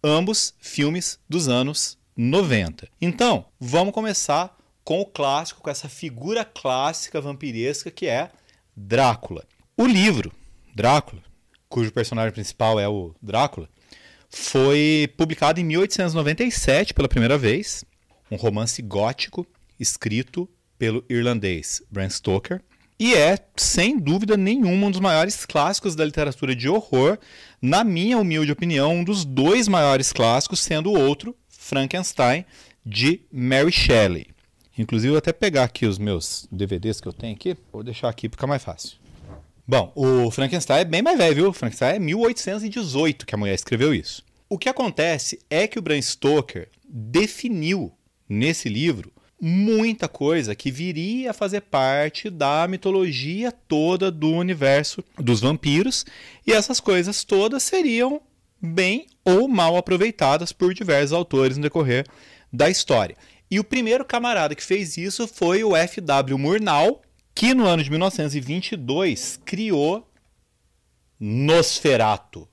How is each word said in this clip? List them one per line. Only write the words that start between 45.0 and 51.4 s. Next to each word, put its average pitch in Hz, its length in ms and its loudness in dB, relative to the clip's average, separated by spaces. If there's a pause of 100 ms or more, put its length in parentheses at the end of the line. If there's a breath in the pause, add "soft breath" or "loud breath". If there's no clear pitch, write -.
é 175 160 2
que 214 120 -6
o 208 40 -6
Bram 151 180 0
Stoker 139 680 -2 (200)
definiu, 165 1040 -2 (360)
nesse 127 400 0
livro, 117 420 -2 (340 soft breath)
muita 214 600 2
coisa 143 480 -2
que 135 160 -6
viria 185 640 -6
a - 20 -6
fazer 202 280 -4